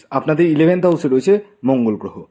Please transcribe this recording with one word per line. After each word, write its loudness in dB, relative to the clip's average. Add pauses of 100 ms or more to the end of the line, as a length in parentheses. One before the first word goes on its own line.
আপনাদের 0
ইলেভেন্থ 2
হাউসে 0
রয়েছে 2 (300)
মঙ্গল 0
গ্রহ। -12 (160)